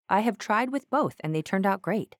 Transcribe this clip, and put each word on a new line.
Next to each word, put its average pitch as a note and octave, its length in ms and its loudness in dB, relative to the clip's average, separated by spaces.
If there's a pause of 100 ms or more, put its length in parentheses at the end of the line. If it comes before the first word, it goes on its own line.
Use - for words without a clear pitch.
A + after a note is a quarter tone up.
I F#3+ 120 4
have A3+ 180 0
tried A#3 320 0
with C4+ 200 -4
both F3+ 340 0
and D#3 100 -2
they D#3 80 0
turned F#3+ 240 -2
out G3 160 0
great. F#3 380 -4